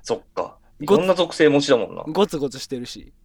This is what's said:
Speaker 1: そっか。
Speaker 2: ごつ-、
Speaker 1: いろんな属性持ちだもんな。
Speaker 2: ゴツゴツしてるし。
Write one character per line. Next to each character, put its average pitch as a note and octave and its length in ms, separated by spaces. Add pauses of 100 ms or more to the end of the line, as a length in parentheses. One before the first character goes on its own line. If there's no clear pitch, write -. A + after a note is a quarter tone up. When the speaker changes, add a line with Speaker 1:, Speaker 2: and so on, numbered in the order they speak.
Speaker 1:
そ - 140
っ - 60 (120)
か。 - 240 (220)
Speaker 2:
ご E3+ 160
つ-、 - 40
Speaker 1:
い - 20
ろ F3+ 40
ん - 20
な F#3 80
属 F3 200
性 D3+ 140
持 C#3+ 100
ち C#3+ 100
だ C3+ 60
も G2 160
ん E2+ 40
な。 - 80
Speaker 2:
ゴ F3 220
ツ F3 120
ゴ C3+ 120
ツ B2+ 100
し - 80
て C3 120
る B2 60
し。 F#2+ 260 (140)